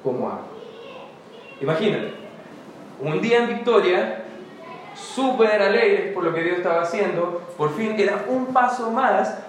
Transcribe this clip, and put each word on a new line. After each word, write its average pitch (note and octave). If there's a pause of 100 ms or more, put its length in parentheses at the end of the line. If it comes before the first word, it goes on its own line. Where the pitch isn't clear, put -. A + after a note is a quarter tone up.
como -
agua". - (1200)
Imagínate, D#3+ (840)
un D#3
día A#3
en A3+
victoria, G3+ (760)
súper A3
alegres G3+
por F3+
lo D#3+
que E3
Dios F3+
estaba E3+
haciendo, F3 (160)
por D3+
fin A3
era G3
un B3+
paso B3
más A#3 (200)